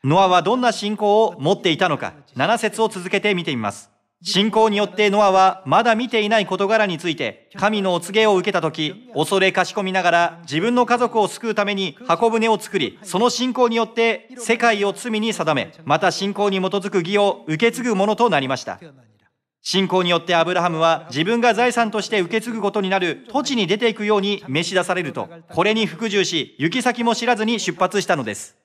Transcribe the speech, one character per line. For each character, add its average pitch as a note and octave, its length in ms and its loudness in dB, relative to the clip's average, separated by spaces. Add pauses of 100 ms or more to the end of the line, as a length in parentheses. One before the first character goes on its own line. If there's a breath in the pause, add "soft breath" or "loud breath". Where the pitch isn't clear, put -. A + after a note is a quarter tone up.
ノ D#3+ 160 4
ア F#3+ 80 6
は F3+ 120 6
ど F#3+ 140 0
ん B3+ 60 -2
な A#3+ 100 2
信 G#3 240 -4
仰 G#3 300 4
を F3 120 -4
持 D3 160 2
っ - 80 -2
て F3 100 2
い F3+ 60 0
た F#3 120 0
の C#3+ 80 -2
か、 - 160 -8 (200)
七 F3 240 0
節 G#3+ 240 -2
を A3+ 60 2
続 F#3 220 -8
け G3+ 100 0
て G#3 160 2
見 F3 80 -4
て D#3+ 100 -4
み A#2 80 -4
ま G#2 120 -4
す。 - 160 -18 (340)
信 G3 260 0
仰 A3 200 4
に G3+ 80 0
よ G#3 80 2
っ G3+ 100 -12
て G#3 140 2
ノ G#3 140 4
ア G3 80 6
は F#3+ 360 4
ま F3 160 4
だ A#3 100 4
見 A#3 160 -2
て A3+ 120 0
い G#3 80 -2
な A3+ 100 2
い F#3+ 80 -2
事 F#3+ 200 -2
柄 G#3+ 200 2
に E3+ 100 -4
つ F3 120 -6
い D#3 60 -2
て - 420 -8
神 G#3 260 0
の F#3+ 100 0
お E3+ 60 0
告 G3 220 -2
げ A3 60 6
を G#3 100 4
受 F3 80 0
け G#3 60 -2
た F3 100 0
と D#3+ 100 -2
き、 - 420 -8
恐 D#3+ 260 0
れ F#3 120 4
か F3+ 140 0
し - 80 -12
こ G#3 100 -4
み F#3+ 80 -4
な F#3 120 -2
が E3+ 80 4
ら E3+ 320 2
自 D#3 180 -4
分 A#3 120 0
の B3 120 4
家 A#3+ 120 2
族 A#3 220 0
を G3 80 2
救 - 220 -6
う G#3+ 60 -2
た G#3 100 0
め G3+ 100 -2
に G3 220 -6 (100)
箱 A3 240 2
舟 A3+ 180 0
を G#3+ 100 2
作 - 200 -6
り、 B2 240 -4
そ - 160 -4
の A#3+ 100 4
信 A#3+ 240 -2
仰 B3 140 2
に A#3 80 -2
よ A3+ 80 0
っ A3+ 100 -8
て A#3 440 -2
世 A#3 200 -2
界 A3 280 2
を G3 80 0
罪 A3 260 -6
に A3 140 -2
定 D#3+ 200 -2
め、 A2+ 200 -4 (100)
ま D3+ 160 0
た F#3 120 2
信 G3 220 -4
仰 G3+ 160 0
に G3 100 -2
基 F#3 40 -2 (120)
づ G3 140 -4
く G3 100 0
義 F#3 180 -2
を G3+ 300 2
受 D#3 100 -4
け A#3 140 2
継 A#3+ 120 -8
ぐ A#3 120 0
も F#3+ 120 2
の G#3+ 80 0
と A#3 140 2
な D3+ 100 2
り C3+ 80 -2
ま C3 100 -2
し - 60 -10
た。 F#2 160 -10 (840)
信 F#3+ 260 -2
仰 F#3 140 2
に F3 80 0
よ F3 80 2
っ E3+ 80 -4
て F3+ 80 0
ア E3 120 4
ブ F3 80 -2
ラ F3 80 0
ハ F3 80 0
ム D#3+ 100 -4
は D#3+ 300 2
自 C#3+ 140 -2
分 A#3 180 0
が A#3 120 4
財 A#3 200 2
産 A3+ 180 0
と G#3+ 100 -4
し - 60 -8
て G#3+ 140 0
受 E3+ 100 -4
け A3 100 -2
継 A#3 100 -8
ぐ A3 100 -6
こ G3 100 -2
と G#3 100 -2
に F#3+ 80 -2
な G3 100 0
る F3 320 -4
土 C4+ 120 -2
地 C#4+ 120 -4
に G#3 120 0
出 G3 100 0
て A3+ 120 0
い G#3+ 60 -4
く G#3+ 100 -6
よ G#3 120 2
う G3 40 2
に G3+ 260 -4
召 D3 160 -2
し F#3+ 120 -4
出 F3+ 80 2
さ F3+ 120 -2
れ F3+ 80 -4
る C#3 100 -8
と、 G#2 160 -8 (200)
こ E3 140 0
れ G#3 100 4
に A3 120 0
服 F#3+ 240 -6
従 G3 140 0
し、 E3+ 340 -4
行 D#3+ 140 0
き B3+ 100 -4
先 A#3+ 220 -2
も A#3 120 2
知 A#3 100 -6
ら A3+ 100 2
ず G#3+ 100 -2
に A3+ 140 0
出 E3 180 -4
発 F#3 240 0
し - 40 -4
た F#3 100 2
の C#3 80 -4
で A2 100 -6
す。 - 320 -14